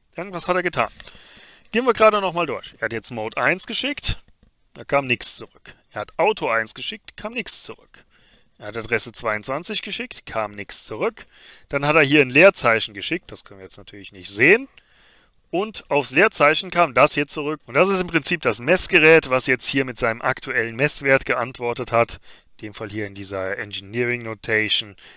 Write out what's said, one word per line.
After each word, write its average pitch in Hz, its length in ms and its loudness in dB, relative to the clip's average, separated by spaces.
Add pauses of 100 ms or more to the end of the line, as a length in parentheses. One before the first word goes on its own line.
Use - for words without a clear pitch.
(160)
irgendwas 180 320 -6
hat 180 80 2
er 180 80 0
getan. 135 260 0 (800)
Gehen 240 140 0
wir 240 80 4
gerade 214 280 6
nochmal 170 260 -2
durch. 113 320 -8
Er 113 80 -2
hat 110 60 -6
jetzt 113 200 -6
Mode 113 280 -6
eins 151 280 0
geschickt, - 560 -4 (480)
da 127 100 -14
kam 139 240 0
nichts - 300 0
zurück. - 400 -14 (160)
Er 107 80 -8
hat - 180 -8
Auto 175 300 0
eins 113 260 -2
geschickt, - 420 -10
kam 220 160 -10
nichts - 300 -4
zurück. - 420 -14 (540)
Er 107 100 -16
hat 107 80 -10
Adresse 110 360 -2
zweiundzwanzig 123 680 -4
geschickt, - 440 -10
kam 107 240 -4
nichts 101 340 -6
zurück. 165 420 -6 (420)
Dann 139 180 -2
hat 151 80 4
er 160 80 8
hier 143 200 6
ein 127 80 -2
Leerzeichen 123 640 6
geschickt, - 380 -8
das - 140 -12
können 98 160 -20
wir 95 60 -16
jetzt - 120 -18
natürlich 101 320 -20
nicht 92 200 -10
sehen. 165 360 4 (840)
Und 202 400 -6
aufs 139 200 2
Leerzeichen 156 600 2
kam 165 240 2
das 135 200 6
hier 147 120 0
zurück. 151 400 -6
Und 120 80 -8
das 180 140 0
ist 190 120 0
im 180 80 -4
Prinzip 165 340 0
das 117 180 0
Messgerät, 156 720 4
was 127 160 2
jetzt 131 200 2
hier 135 180 2
mit 127 140 -8
seinem 117 240 -2
aktuellen 123 540 -2
Messwert 135 480 2
geantwortet 120 680 -4
hat. 117 280 2 (380)
In 107 100 -14
dem 107 60 -16
Fall 110 160 -12
hier 107 160 -6
in 98 80 -14
dieser 98 440 -6
Engineering 113 640 -6
Notation. 110 720 -2 (200)